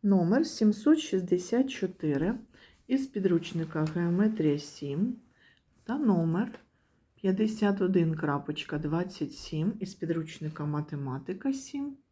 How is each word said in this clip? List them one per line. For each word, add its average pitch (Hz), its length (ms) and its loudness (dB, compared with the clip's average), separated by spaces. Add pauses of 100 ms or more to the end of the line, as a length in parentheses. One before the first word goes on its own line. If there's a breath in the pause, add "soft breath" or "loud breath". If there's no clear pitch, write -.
Номер 196 440 4
сімсот 226 520 4
шістдесят 185 720 0
чотири 170 680 -2 (480 soft breath)
із 269 200 0
підручника 165 800 0
Геометрія 175 760 2
сім 151 580 -4 (680 soft breath)
та 254 140 -4
номер 180 640 2 (540)
п'ятдесят 202 680 2
один 175 360 2
крапочка 151 600 -4
двадцять 156 560 -4
сім 165 460 -2
із 190 140 -8
підручника 156 720 -6
Математика 147 880 -4
сім 277 440 -8 (160)